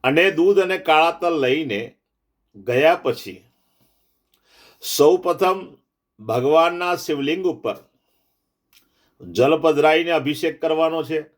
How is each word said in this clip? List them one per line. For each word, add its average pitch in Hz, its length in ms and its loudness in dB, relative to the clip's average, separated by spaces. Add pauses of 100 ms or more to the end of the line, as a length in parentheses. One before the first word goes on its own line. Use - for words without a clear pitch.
અને 147 260 4
દૂધ 185 280 2
અને 185 200 -2
કાળા 170 420 2
તલ 170 200 -2
લઈને 127 400 -2 (760)
ગયા 127 400 2
પછી - 440 -6 (1400)
સૌપ્રથમ 180 760 2 (640)
ભગવાનના 165 760 0
શિવલિંગ 151 480 -4
ઉપર 139 320 -4 (1400)
જલ 123 380 0
પધરાઈને 156 520 2
અભિષેક 156 500 -4
કરવાનો 160 420 -2
છે. 156 180 -6 (180)